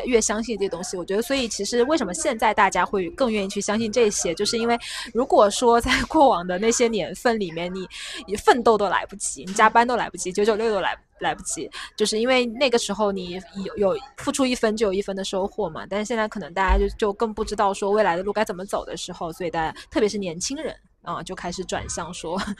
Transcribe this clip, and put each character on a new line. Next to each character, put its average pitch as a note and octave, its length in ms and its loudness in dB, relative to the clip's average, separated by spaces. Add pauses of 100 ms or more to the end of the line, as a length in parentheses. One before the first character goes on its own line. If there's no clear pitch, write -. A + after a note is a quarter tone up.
越 A#3 160 2
相 G#3+ 220 -2
信 A3+ 120 -6
这 G3 80 -4
些 G3 60 0
东 F3 140 -6
西。 - 120 -8
我 F3 80 -6
觉 F#3+ 120 -4
得， A3+ 80 0
所 C4+ 120 -2
以 B3 120 0
其 G3+ 180 -6
实 A#3+ 200 2
为 D#4 120 4
什 A#3+ 80 -2
么 F3+ 80 -4
现 B3+ 240 -2
在 A3 160 2
大 G3+ 160 4
家 F3+ 160 2
会 F#3 240 -2
更 A#3 220 0
愿 G#3 120 0
意 G3 60 -4
去 G3+ 100 -6
相 G#3 200 0
信 A3+ 120 -2
这 A3 200 4
些， F3+ 240 -2
就 G#3 100 -2
是 A3+ 140 0
因 A#3 80 0
为 A#3 100 2 (340)
如 A#3+ 140 0
果 A#3 240 8
说 A#3 320 4
在 B3+ 100 0 (160)
过 D4 220 6
往 F3 160 2
的 F3+ 140 -2
那 A3+ 120 4
些 A#3 160 4
年 G3 280 -4
份 A3+ 240 0
里 F3+ 120 -4
面， F3 220 -4
你， F#3+ 140 -8 (400)
你 F#3+ 80 -4
奋 C4+ 260 4
斗 G#3+ 160 6
都 G3+ 120 2
来 B2 180 0
不 - 80 -16
及， - 300 -8
你 F#3 80 -8
加 A3 140 8
班 A#3 200 6
都 B3 80 0
来 F3 120 -2
不 - 100 -12
及， F#3 140 -6
九 G#3 140 0
九 A3 100 4
六 A3+ 140 0
都 G3+ 120 0
来， A#2+ 140 0 (240)
来 D#3+ 140 0
不 - 80 -10
及， - 260 -8 (300)
就 G#3+ 80 2
是 G#3+ 140 0
因 A#3+ 80 2
为 B3+ 180 4
那 B3 240 0
个 A#3 80 4
时 G3+ 160 -4
候 G#3 180 2
你 F3+ 300 -6 (240)
有， - 100 -10 (200)
有 - 40 -4 (180)
付 - 140 -4
出 C4+ 140 0
一 B3 80 2
分 A3 240 0
就 A3+ 80 2
有 F#3+ 80 2
一 G3 80 0
分 G3 140 -6
的 F#3+ 80 -6
收 F#3+ 240 -2
获 G3 200 -4
嘛。 C3+ 220 -10
但 G3 100 -2
是 G#3+ 60 -2
现 A#3+ 100 -4
在 A3 120 0
可 G#3+ 120 -10
能 E3+ 140 -10
大 F#3+ 160 2
家 F#3+ 80 4
就， G3+ 180 2
就 G#3 160 0
更 A3 220 -2
不 G#3+ 100 -6
知 G#3+ 120 -6
道 G3 180 2
说 G3 160 -2
未 G#3+ 140 4
来 E3+ 120 2
的 F3+ 60 -2
路 G3+ 100 -2
该 G#3+ 140 0
怎 G3 100 -4
么 F3+ 80 -10
走 G3+ 220 -4
的 - 100 -10
时 - 160 -10
候， F3 220 -8
所 F3+ 140 -6
以 - 20 -6
大 E3 100 -4
家， D#3 160 -2 (140)
特 D#4+ 100 -4
别 G#3+ 80 4
是 G3+ 120 -6
年 F3 200 -6
轻 C4+ 180 -6
人， C#4+ 180 -8 (260)
啊， E3 220 -8
就 F#3 100 -10
开 F3+ 180 -8
始 F3+ 140 -8
转 - 240 -6
向 F3 240 -8
说 F3 260 -6 (200)